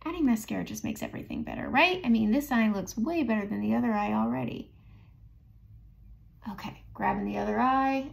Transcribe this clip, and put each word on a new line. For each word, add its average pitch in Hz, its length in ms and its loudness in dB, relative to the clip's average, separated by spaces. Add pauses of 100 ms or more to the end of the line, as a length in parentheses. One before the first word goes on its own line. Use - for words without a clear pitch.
Adding 339 180 0
mascara 214 400 2
just 214 200 -8
makes - 180 -6
everything - 400 -8
better, - 260 -6
right? 359 340 4
I 247 60 0
mean, 220 240 4
this 285 180 2
eye 226 200 4
looks 196 260 -4
way 320 260 0
better 220 240 0
than 208 140 -4
the 214 140 2
other 240 180 2
eye 208 220 0
already. 233 580 -2 (1800)
Okay, - 300 -12 (120)
grabbing 202 320 0
the 202 100 -4
other 208 240 0
eye. 269 520 2